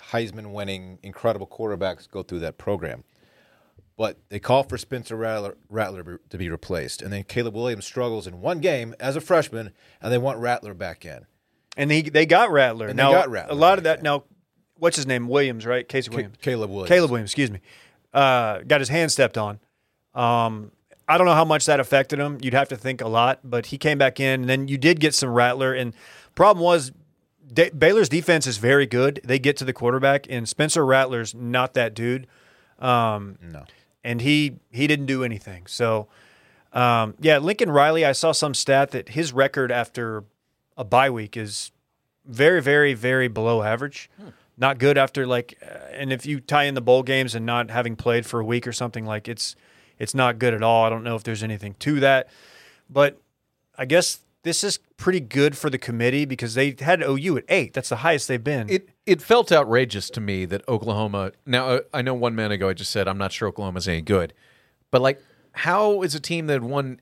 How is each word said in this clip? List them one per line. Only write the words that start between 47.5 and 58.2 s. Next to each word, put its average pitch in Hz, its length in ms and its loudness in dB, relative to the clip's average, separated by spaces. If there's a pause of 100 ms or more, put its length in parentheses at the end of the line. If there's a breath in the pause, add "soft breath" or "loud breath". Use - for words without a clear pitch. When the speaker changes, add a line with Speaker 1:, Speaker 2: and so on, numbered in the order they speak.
Speaker 2:
having 117 240 -4
played 120 300 0
for 120 140 -6
a 110 60 -4
week 120 220 -2
or 120 60 -8
something, 117 320 -6
like, 107 220 -8
it's, - 280 -10 (420 soft breath)
it's - 160 -8
not 123 260 2
good 123 140 2
at 107 100 -2
all. 113 200 6
I 113 60 4
don't 113 140 -4
know 117 120 -4
if 107 80 -8
there's 110 200 -6
anything 104 360 -8
to 143 220 -2
that, 135 260 4 (600 soft breath)
but 139 300 0 (580)
I 131 80 -6
guess 170 340 0 (240)
this 165 200 -4
is 202 140 -4 (200)
pretty 185 240 0
good 139 360 0
for 151 140 -4
the 131 60 -4
committee 123 480 -2
because 123 300 -6
they 135 240 0
had 165 220 2
O 139 140 0
U 147 220 -2
at - 100 -6
eight. 160 260 0
That's - 160 -6
the 113 80 -4
highest 147 300 0